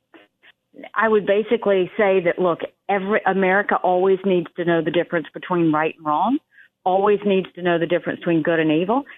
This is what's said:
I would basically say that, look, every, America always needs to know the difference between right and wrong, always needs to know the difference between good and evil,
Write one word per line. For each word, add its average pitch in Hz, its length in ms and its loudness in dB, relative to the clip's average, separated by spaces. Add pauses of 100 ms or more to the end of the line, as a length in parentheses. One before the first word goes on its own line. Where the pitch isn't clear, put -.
(920)
I 220 160 0
would 208 160 2
basically 202 720 0
say 190 240 2
that, 170 180 -2
look, 175 220 0 (280)
every, 196 360 -2
America 190 520 0
always 185 500 2
needs 180 300 0
to 175 80 -6
know 165 180 0
the 165 80 -2
difference 165 420 -2
between 170 400 0
right 156 240 0
and 160 80 -18
wrong, 180 340 0 (460)
always 196 400 2
needs 190 300 0
to 175 80 -14
know 175 160 2
the 165 80 -2
difference 165 340 -2
between 165 220 0
good 165 180 0
and 156 100 2
evil, 185 340 0 (140)